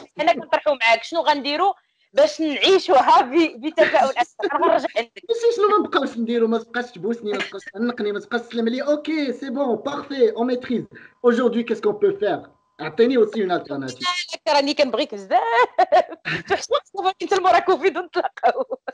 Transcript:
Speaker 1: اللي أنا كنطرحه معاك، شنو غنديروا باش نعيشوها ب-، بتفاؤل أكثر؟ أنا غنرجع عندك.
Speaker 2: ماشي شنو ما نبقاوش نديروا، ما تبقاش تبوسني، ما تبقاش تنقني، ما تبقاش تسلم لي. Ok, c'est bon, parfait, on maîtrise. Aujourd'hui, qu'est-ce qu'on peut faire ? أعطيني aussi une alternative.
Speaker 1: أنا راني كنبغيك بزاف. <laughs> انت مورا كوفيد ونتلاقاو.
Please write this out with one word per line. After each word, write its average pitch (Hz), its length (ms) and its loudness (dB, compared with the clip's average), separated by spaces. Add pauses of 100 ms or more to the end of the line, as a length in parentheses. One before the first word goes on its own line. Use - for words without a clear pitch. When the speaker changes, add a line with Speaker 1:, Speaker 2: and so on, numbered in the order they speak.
(200)
Speaker 1:
اللي 330 120 2
أنا - 0 -
كنطرحه - 420 -2
معاك، 226 300 2
شنو 330 160 -4
غنديروا 294 520 0 (400)
باش 294 280 2
نعيشوها 311 840 4
ب-، 269 380 0
بتفاؤل 294 560 2
أكثر؟ - 280 -4 (100)
أنا 339 120 0
غنرجع 320 300 2
عندك. - 320 -6
Speaker 2:
ماشي 466 280 0
شنو 403 120 2
ما 403 180 2
نبقاوش 269 320 -4
نديروا، 226 300 0
ما 226 100 0
تبقاش 247 320 -8
تبوسني، 208 420 -6
ما 196 60 -4
تبقاش - 240 -10 (120)
تنقني، 220 380 -4
ما 202 80 -6
تبقاش 233 200 -6
تسلم 233 280 -4
لي. 262 140 -2
Ok, 294 260 -2 (320)
c'est 269 100 -8
bon, 247 260 -2 (140)
parfait, 262 460 0
on 233 80 0
maîtrise. 247 420 -4 (360)
Aujourd'hui, 233 420 2
qu'est-ce - 180 -6
qu'on 208 120 0
peut 202 300 0
faire ? - 180 -2 (380)
أعطيني 233 380 2
aussi 220 200 0
une 185 120 -2
alternative. 139 560 -6 (420)
Speaker 1:
أنا 294 80 4
راني 285 180 2
كنبغيك 262 400 0
بزاف. 202 260 0 (840)
<laughs> 381 1000 -4
انت 370 180 0
مورا 359 180 4
كوفيد 349 400 0
ونتلاقاو. - 800 -4 (160)